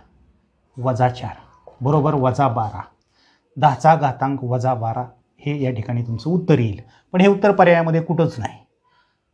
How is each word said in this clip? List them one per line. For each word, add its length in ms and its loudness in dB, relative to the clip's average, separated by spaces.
वजा 320 0
चार 380 -14
बरोबर 320 2
वजा 340 0
बारा, 340 -4
दहाचा 380 2
घातांक 480 -4
वजा 300 -2
बारा 300 -6
हे 220 -6
या 80 -2
ठिकाणी 320 -6
तुमचं 260 -6
उत्तर 300 2
येईल, 200 -2
पण 80 2
हे 60 8
उत्तर 240 4
पर्यायामध्ये 500 4
कुठंच 380 -2
नाही. 180 -8